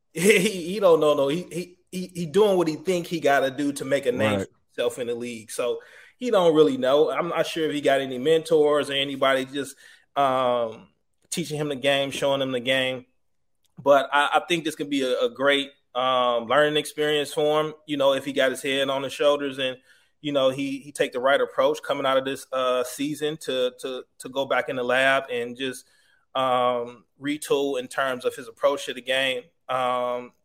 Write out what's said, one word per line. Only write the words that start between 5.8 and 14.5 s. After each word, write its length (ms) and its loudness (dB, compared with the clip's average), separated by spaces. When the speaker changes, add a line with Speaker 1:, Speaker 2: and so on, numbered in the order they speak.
Speaker 1:
he 120 -4
don't 240 6
really 220 6
know. 340 4
I'm 180 -2
not 180 -2
sure 200 -4
if 60 -4
he 80 -4
got 220 2
any 160 -6
mentors 720 2
or 20 -4
anybody 540 0
just, 300 -8
um, 720 0
teaching 280 -6
him 120 -2
the 60 -4
game, 340 0
showing 320 -2
him 100 -4
the 80 -4
game. 460 -2
But 300 4
I, 220 4
I 120 2
think 180 -2